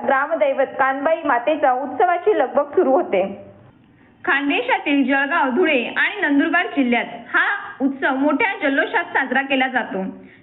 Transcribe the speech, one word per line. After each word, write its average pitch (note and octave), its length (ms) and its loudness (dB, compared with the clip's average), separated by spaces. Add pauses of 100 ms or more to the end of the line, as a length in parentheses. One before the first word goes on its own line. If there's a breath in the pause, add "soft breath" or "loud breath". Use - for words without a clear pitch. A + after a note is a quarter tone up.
ग्रामदैवत C4+ 580 2
कानबाई C4+ 500 0 (100)
मातेचा D4 460 2
उत्सवाची F4 680 2
लगबग C4 240 0
सुरू C4+ 280 2
होते. G3 540 0 (800 soft breath)
खानदेशातील C#4+ 800 0
जळगाव, C#4 420 0
धुळे C4+ 360 2 (120)
आणि F#4 240 -2
नंदुरबार D#4+ 440 2
जिल्ह्यात A#3+ 400 0 (280)
हा F4 120 2 (360)
उत्सव C#4 340 0
मोठ्या D4+ 540 0
जल्लोषात E4+ 340 0
साजरा C4 380 -2
केला C4+ 260 0
जातो. A3+ 360 -4 (400 loud breath)